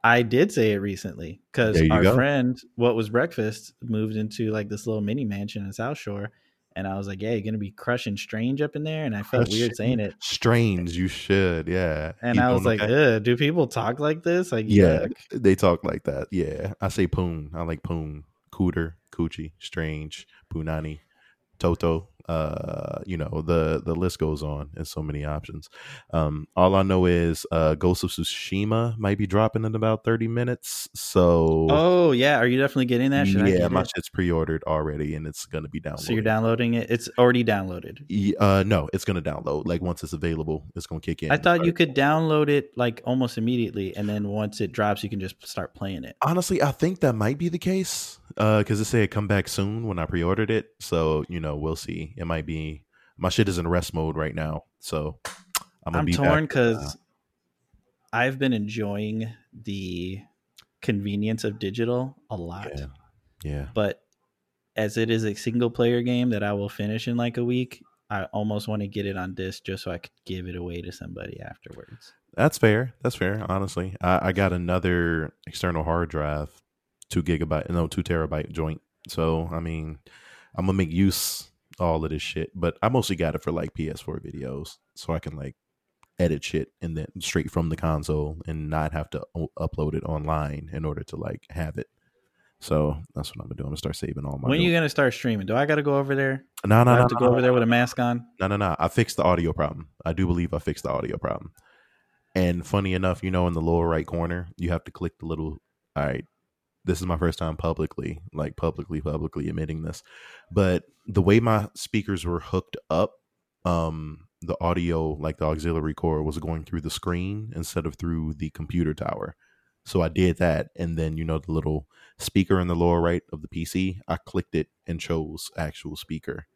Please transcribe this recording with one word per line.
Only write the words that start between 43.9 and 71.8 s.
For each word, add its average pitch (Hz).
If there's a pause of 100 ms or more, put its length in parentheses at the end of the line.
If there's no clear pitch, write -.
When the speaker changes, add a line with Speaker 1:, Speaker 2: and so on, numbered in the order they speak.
Speaker 1:
and 104
then 104
once 107
it 95
drops, 104
you 101
can 104
just -
start -
playing 92
it. -
Speaker 2:
Honestly, 175
I 143
think 180
that 131
might 110
be 170
the 170
case, - (200)
uh, 107
'cause 104
it 110
said 110
come 104
back 98
soon 107
when 95
I 80
pre-ordered 90
it. 113 (120)
So, 78
you 87
know, 76
we'll 78
see. 82
It 85
might 82
be, 78 (320)
my 90
shit 101
is 90
in 85
rest 87
mode 80
right 78
now, 78 (140)
so 76 (680)
I'm 82
gonna 85
Speaker 1:
I'm 151
Speaker 2:
be 87
Speaker 1:
torn 143
Speaker 2:
back, -
uh, 117
Speaker 1:
'cause 71 (1160)
I've 127
been 135
enjoying 107 (240)
the 95 (600)
convenience 104
of 104
digital 120 (140)
a 110
lot. 87
Speaker 2:
Yeah. 71 (560)
Yeah. 71
Speaker 1:
But 104 (760)
as 107
it 113
is 113
a 104
single 117
player 120
game 123
that 104
I 101
will 101
finish 104
in, 120
like, 120
a 123
week, 123 (280)
I 98
almost 104
wanna 104
get 98
it 98
on 92
disc 92
just 95
so -
I 87
could - (120)
give 92
it 90
away 87
to 92
somebody -
afterwards. - (240)